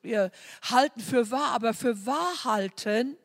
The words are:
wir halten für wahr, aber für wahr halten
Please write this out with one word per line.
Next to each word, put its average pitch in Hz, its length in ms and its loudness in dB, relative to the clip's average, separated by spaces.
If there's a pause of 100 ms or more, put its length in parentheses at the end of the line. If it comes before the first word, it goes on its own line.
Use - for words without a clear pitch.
wir 202 300 0 (320)
halten 254 380 2
für 214 300 0
wahr, 285 200 0
aber 226 240 0
für 214 320 -2
wahr 330 380 -2
halten 214 800 -2